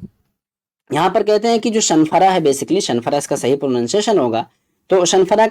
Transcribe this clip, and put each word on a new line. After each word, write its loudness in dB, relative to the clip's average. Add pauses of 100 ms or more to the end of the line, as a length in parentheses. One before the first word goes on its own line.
(920)
یہاں 0
پر 0
کہتے 0
ہیں 2
کہ -2
جو 0
شنفرہ 2
ہے 4
basically، 0
شنفرہ -4
اس -4
کا -4
صحیح -2
پروننسیشن -2
ہوگا، -2 (420)
تو 2
شنفرہ 2